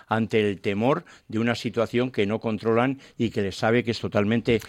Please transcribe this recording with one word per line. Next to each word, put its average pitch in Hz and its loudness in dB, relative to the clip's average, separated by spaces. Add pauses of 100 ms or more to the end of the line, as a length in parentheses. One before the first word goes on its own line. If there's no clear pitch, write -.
ante 110 0
el 104 0
temor 117 0 (240)
de 107 -4
una 117 0
situación 117 -2
que 110 0
no 107 -2
controlan 117 0 (180)
y 113 0
que 107 -2
les 95 -4
sabe 117 2
que 113 -2
es - -4
totalmente, 107 0